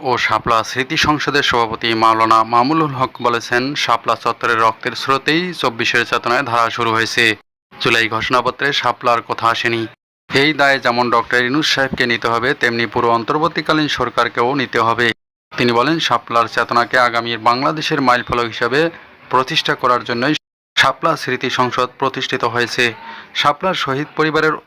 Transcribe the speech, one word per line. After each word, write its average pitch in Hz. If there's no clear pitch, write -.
ও 135
শাপলা 113
স্মৃতি 131
সংসদের 143
সভাপতি 117
মাওলানা 113
মামুনুল 135
হক 127
বলেছেন, 120
শাপলা 120
চত্বরের 117
রক্তের 113
স্রোতেই 135
চব্বিশের 120
চেতনায় 120
ধারা 117
শুরু 117
হয়েছে। 113
জুলাই 113
ঘোষণাপত্রে 123
শাপলার 123
কথা 117
আসেনি। 117
এই 139
দায় 139
যেমন 120
ডক্টর 117
ইউনূস 139
সাহেবকে 135
নিতে 117
হবে, 117
তেমনি 117
পুরো 120
অন্তর্বর্তীকালীন 151
সরকারকেও 120
নিতে 123
হবে। 117
তিনি 120
বলেন, 127
শাপলার 117
চেতনাকে 120
আগামীর 117
বাংলাদেশের 143
মাইলফলক 120
হিসাবে 120
প্রতিষ্ঠা 147
করার 123
জন্যই 123
শাপলা 156
স্মৃতি 127
সংসদ 123
প্রতিষ্ঠিত 131
হয়েছে। 120
শাপলার 165
শহীদ 139
পরিবারের 156